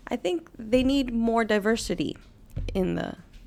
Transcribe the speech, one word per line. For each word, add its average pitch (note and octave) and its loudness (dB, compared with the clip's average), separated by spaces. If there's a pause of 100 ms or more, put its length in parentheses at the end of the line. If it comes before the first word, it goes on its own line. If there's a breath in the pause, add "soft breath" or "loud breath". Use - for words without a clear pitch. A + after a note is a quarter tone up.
I B3 -2
think E4+ -4
they A#3 2
need C4 2
more A3+ 2
diversity G#3 0 (560)
in F3+ 0
the - -4 (320)